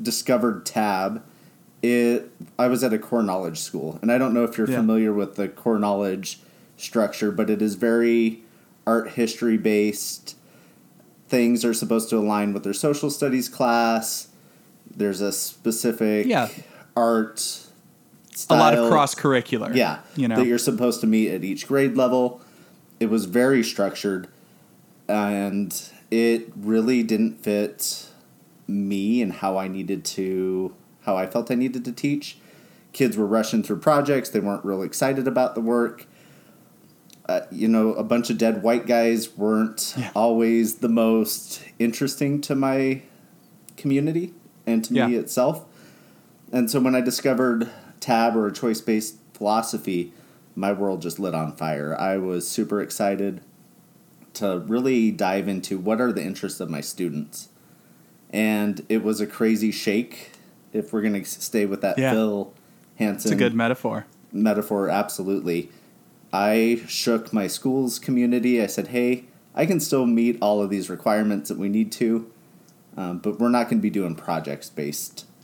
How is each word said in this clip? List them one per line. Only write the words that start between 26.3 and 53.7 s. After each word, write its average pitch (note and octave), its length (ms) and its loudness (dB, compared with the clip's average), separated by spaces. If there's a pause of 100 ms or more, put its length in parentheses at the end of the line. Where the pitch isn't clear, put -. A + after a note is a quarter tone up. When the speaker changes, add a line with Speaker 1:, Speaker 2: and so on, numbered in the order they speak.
Speaker 1:
really A2 480 2
didn't A2 400 0
fit - 640 -2 (640)
me G2+ 540 0
and F#2+ 100 -2
how F#2+ 240 -2
I F#2+ 120 -2
needed F#2+ 360 -6
to, F#2 680 -2 (320)
how G2 100 2
I A2 100 0
felt A#2 240 -4
I B2+ 40 0
needed B2 320 -2
to B2 60 -6
teach. C#3+ 440 -4 (560)
Kids A2 240 0
were G#2+ 100 2
rushing A2 360 2
through G#2 160 -4
projects. C#3+ 500 2
They G#2+ 120 -2
weren't G2+ 240 -4
real F#2+ 180 -2
excited C3+ 440 -2
about B2+ 280 2
the A#2+ 80 -4
work. A#2 440 0 (1200)
Uh, F2+ 140 0 (100)
you F#2+ 180 -2
know, A2 260 4
a G#2+ 100 -4
bunch A#2+ 260 0
of A2+ 60 0
dead A2+ 260 2
white A#2 240 2
guys A#2 500 2
weren't A2 600 0
Speaker 2:
Yeah. A#2+ 180 -6
Speaker 1:
always A2+ 600 2
the B2 140 -2
most A2+ 720 0 (160)
interesting C#3 640 -2
to C#3+ 120 -4
my C3+ 460 0 (800)
community D#3 560 0 (320)
and A2+ 180 2
to - 80 -6
me B2 60 2
Speaker 2:
Yeah. A#2+ 100 4 (120)
Speaker 1:
itself. C#3+ 440 0 (880)
And A#2+ 180 2
so C#3+ 100 2
when B2+ 140 4
I B2+ 60 4
discovered B2 680 0 (300)
TAB A2+ 380 2
or G#2+ 100 2
a G2 60 -2
choice-based A2 640 -2 (180)
philosophy, G#2 800 -2 (420)
my G2 180 0
world F#2+ 280 -2
just E2 180 -8
lit F#2 160 -4
on D#2+ 220 -4
fire. D2+ 420 -4
I F#2+ 200 0
was F#2 280 -4
super G#2 360 -4
excited G2 580 -2 (920)